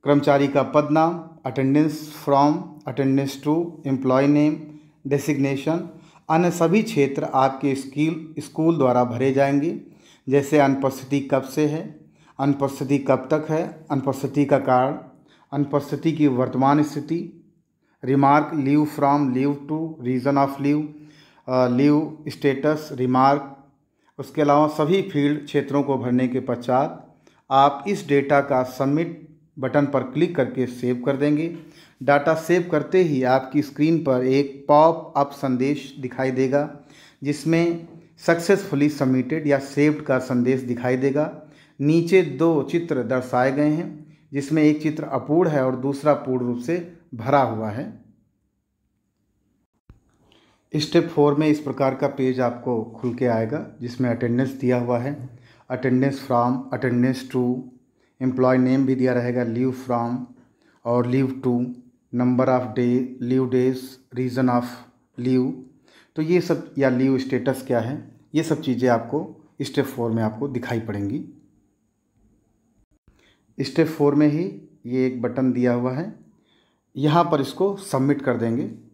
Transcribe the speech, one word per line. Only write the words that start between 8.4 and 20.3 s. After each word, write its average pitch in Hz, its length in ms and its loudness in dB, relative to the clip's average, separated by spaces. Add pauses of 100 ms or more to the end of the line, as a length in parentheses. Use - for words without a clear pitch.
द्वारा 123 260 4
भरे 123 280 0
जाएंगे, 143 480 2 (480)
जैसे 139 300 4
अनुपस्थिति 139 600 2
कब 135 220 0
से 151 240 -2
है, 160 340 -6 (380)
अनुपस्थिति 139 600 0
कब - 340 0
तक 156 180 -2
है, 156 400 -4
अनुपस्थिति 135 540 -2
का 139 140 2
कारण, 131 400 2 (540)
अनुपस्थिति 143 600 -2
की 147 140 2
वर्तमान 131 560 2
स्थिति, 151 680 -6 (540)
रिमार्क, 143 500 4
leave 147 340 2 (100)
from, 143 340 2
leave 143 240 -2 (140)
to, 156 80 -4 (260)
reason 131 420 0